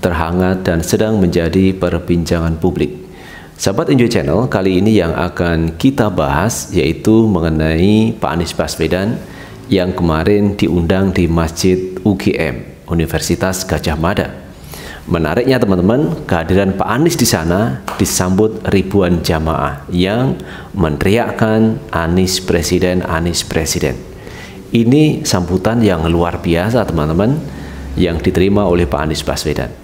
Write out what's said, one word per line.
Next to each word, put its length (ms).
terhangat, 560
dan 240
sedang 320
menjadi 560
perbincangan 880
publik. 320
Sahabat 320
N 160
J 80
Channel, 400
kali 320
ini 160
yang 160
akan 640
kita 320
bahas 560
yaitu 560
mengenai 880
Pak 160
Anies 240
Baswedan 640
yang 240
kemarin 560
diundang 560
di 160
Masjid 800
U 80
G 240
M, 400
Universitas 720
Gajah 320
Mada. 480
Menariknya, 480
teman-teman, 720
kehadiran 480
Pak 80
Anies 320
di 80
sana 560
disambut 720
ribuan 560
jamaah 640
yang 480
meneriakkan, 1120
"Anies 560
Presiden, 640
Anies 320
Presiden." 560
Ini 560
sambutan 560
yang 320
luar 320
biasa, 400
teman-teman, 560
yang 240
diterima 480
oleh 160
Pak 160
Anies 240
Baswedan. 480